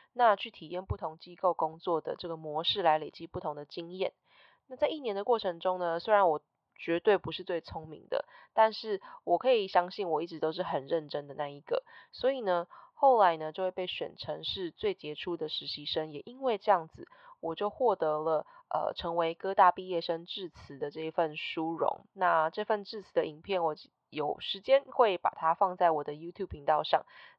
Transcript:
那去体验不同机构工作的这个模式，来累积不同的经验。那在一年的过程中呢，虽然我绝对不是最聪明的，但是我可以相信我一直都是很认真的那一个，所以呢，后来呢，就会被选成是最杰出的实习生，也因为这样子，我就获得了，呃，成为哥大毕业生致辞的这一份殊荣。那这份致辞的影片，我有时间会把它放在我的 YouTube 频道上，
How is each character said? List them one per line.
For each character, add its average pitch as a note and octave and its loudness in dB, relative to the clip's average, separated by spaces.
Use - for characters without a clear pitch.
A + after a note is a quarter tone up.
那 A#3+ 6
去 A3 -4
体 E3 -16
验 F3+ -8
不 G3+ -6
同 D#3+ -10
机 F3 -20
构 F3 2
工 D#3+ -2
作 E3+ -2
的 D3 -6
这 - -12
个 E3 -8
模 D#3 -6
式， G3+ -2
来 D#3 6
累 D3 -6
积 - -16
不 F3+ -12
同 E3 -6
的 D3 -12
经 E3+ -12
验。 F#3 -4
那 C4 -16
在 C#4 0
一 D#4 -4
年 B3 -4
的 G3 -4
过 A3+ 2
程 F3 -4
中 F#3 0
呢， E3+ -2
虽 A3 0
然 G3+ 8
我 D3+ 2
绝 E3+ -2
对 G3+ 4
不 - -6
是 F3+ -10
最 F3 -4
聪 D#3+ -12
明 - -18
的， - -2
但 A3 6
是 G#3+ -6
我 F3 2
可 C4 4
以 G#3 2
相 F3+ 2
信 F#3+ -6
我 D#3+ 0
一 E3+ -4
直 E3+ -12
都 D#3+ 0
是 D#3+ -6
很 D3+ -4
认 D#3 -2
真 C#3+ -8
的 C#3 -16
那 C#3+ -6
一 C#3+ -14
个， - -2
所 - 0
以 C4 -6
呢， F3+ 0
后 B3+ 6
来 E3+ 6
呢， D#3 -8
就 F#3+ -6
会 F#3 0
被 F3+ -6
选 D3+ -8
成 D#3 -10
是 E3+ -6
最 G#3 -4
杰 D3+ -10
出 F3 -6
的 D#3+ -6
实 - -8
习 D3 -10
生， D#3 -4
也 C#3+ -10
因 B3 -20
为 A#3+ 0
这 G#3 4
样 E3 4
子， - -18
我 E3 -4
就 G3+ -2
获 A3 2
得 D#3 0
了， D#3 0
呃， - -2
成 E3+ -4
为 E3 2
哥 F#3+ -6
大 F#3 10
毕 F#3 -8
业 F3+ -2
生 E3+ -6
致 F3+ -10
辞 - -18
的 D3 -6
这 D#3 -12
一 D#3+ -6
份 D#3 0
殊 D#3+ -6
荣。 - -2
那 E3+ 2
这 G#3 -6
份 G#3 0
致 G#3+ -12
辞 - -20
的 E3 4
影 D#3 -8
片， F#3 -2
我 D#3 0
有 - -4
时 - -6
间 C4+ 4
会 A3+ 2
把 - 0
它 D#3+ 0
放 F3+ 2
在 F3+ 6
我 D3 0
的 D3+ -6
YouTube E3+ -10
频 C#3+ -8
道 D3+ 4
上， - 2